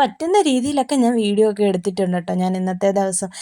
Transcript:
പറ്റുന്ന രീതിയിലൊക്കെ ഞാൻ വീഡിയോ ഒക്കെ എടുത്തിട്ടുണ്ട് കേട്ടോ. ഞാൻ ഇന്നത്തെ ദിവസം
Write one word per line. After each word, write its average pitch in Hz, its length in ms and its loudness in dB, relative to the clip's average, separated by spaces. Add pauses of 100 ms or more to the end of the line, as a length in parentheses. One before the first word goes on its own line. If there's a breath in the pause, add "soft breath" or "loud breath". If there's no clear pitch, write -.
പറ്റുന്ന 339 400 0
രീതിയിലൊക്കെ 277 560 0
ഞാൻ 240 200 2
വീഡിയോ 214 340 2
ഒക്കെ 208 200 0
എടുത്തിട്ടുണ്ട് 185 460 -2
കേട്ടോ. 175 180 -4
ഞാൻ 185 220 0
ഇന്നത്തെ 185 340 0
ദിവസം 190 400 -2 (120)